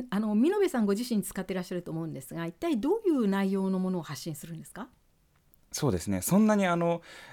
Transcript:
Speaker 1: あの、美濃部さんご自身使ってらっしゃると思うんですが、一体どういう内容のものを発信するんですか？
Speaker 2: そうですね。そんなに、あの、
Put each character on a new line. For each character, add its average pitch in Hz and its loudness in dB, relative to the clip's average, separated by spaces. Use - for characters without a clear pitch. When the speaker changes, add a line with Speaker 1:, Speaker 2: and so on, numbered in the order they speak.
Speaker 1:
あ 196 0
の、 214 0
美 247 6
濃 427 2
部 381 4
さ 247 0
ん 208 2
ご 202 4
自 240 -2
身 202 2
使 - -6
っ 180 -4
て 190 -6
ら 185 -2
っ - -6
し - -10
ゃ 185 -6
る 175 -4
と - -10
思 160 -4
う 160 -6
ん 151 -8
で 135 -10
す - -14
が、 165 -6
一 170 -8
体 330 0
ど 285 2
う 453 -4
い 359 4
う 247 4
内 196 2
容 190 0
の 190 0
も 185 0
の 180 -2
を - -6
発 - -10
信 160 -8
す 151 -12
る 165 -12
ん - -12
で 156 -14
す - -20
か？ 196 -12
Speaker 2:
そ 147 2
う - 2
で 92 2
す 82 -4
ね。 95 -2
そ 180 2
ん 214 6
な 214 4
に、 196 2
あ 175 2
の、 170 0